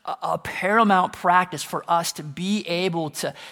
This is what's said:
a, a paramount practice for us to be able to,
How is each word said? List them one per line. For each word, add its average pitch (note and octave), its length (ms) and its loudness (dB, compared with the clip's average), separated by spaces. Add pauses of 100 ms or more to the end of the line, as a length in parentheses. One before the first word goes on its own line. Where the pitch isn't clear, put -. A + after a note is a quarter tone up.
a, - 160 -6
a E3 160 -2
paramount G3 760 2
practice F3+ 520 2
for - 260 -6
us E3+ 240 2
to - 100 -12
be F3+ 440 -2
able E3+ 420 -2
to, - 240 -6 (180)